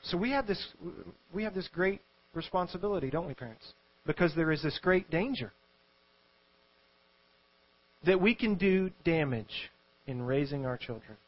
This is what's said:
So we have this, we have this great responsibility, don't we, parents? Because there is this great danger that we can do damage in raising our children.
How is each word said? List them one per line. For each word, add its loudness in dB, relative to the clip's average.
So -4
we 0
have 0
this, -2
we -4
have -4
this -4
great 0
responsibility, -2
don't -2
we, -8
parents? -14
Because 2
there 2
is 0
this -2
great 4
danger -2
that 6
we 6
can 0
do 4
damage 0
in -4
raising -2
our -4
children. -12